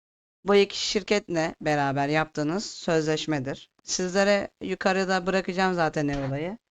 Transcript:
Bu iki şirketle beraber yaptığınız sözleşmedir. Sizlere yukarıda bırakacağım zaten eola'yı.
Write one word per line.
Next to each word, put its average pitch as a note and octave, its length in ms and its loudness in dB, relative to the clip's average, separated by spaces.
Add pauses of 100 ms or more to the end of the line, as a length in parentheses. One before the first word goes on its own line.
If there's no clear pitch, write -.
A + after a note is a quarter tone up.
(460)
Bu G3+ 100 6
iki G3+ 320 4
şirketle F3 760 0
beraber C#3 460 0
yaptığınız D#3 580 -2
sözleşmedir. D#3 1040 -2 (140)
Sizlere G3 680 0 (120)
yukarıda F#3 640 0
bırakacağım F#3 480 0
zaten D#3 340 0
eola'yı. C#3+ 500 -4 (140)